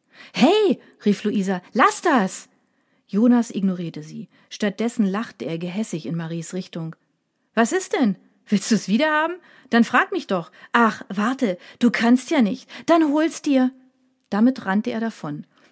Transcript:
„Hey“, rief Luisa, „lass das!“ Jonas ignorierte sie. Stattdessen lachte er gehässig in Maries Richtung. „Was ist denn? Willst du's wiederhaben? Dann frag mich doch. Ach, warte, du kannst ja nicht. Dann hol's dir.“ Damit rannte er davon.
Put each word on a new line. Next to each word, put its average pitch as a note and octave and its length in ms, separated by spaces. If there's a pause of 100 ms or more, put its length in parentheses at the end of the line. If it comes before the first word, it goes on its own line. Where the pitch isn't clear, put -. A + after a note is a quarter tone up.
(340)
„Hey“, E4+ 440 (280)
rief G3+ 180
Luisa, F#3+ 380 (100)
„lass D#4+ 300
das!“ B3 480 (560)
Jonas A#3+ 440
ignorierte F3+ 520
sie. D#3 260 (220)
Stattdessen G#3+ 560
lachte G3+ 400
er E3 100
gehässig F3+ 480
in E3 120
Maries E3 360
Richtung. E3+ 440 (580)
„Was A3+ 180
ist F#4+ 220
denn? A#3 220 (300)
Willst - 240
du's G#3+ 180
wiederhaben? D4+ 480 (340)
Dann A#3 140
frag E4+ 280
mich E4+ 140
doch. F3+ 260 (200)
Ach, A#3 360
warte, G#3 480 (220)
du A#3+ 120
kannst A#3+ 400
ja D4+ 120
nicht. - 260 (180)
Dann D#4+ 240
hol's D#4 300
dir.“ C4 300 (580)
Damit A#3 380
rannte G3+ 240
er A3+ 100
davon. D#3+ 460 (260)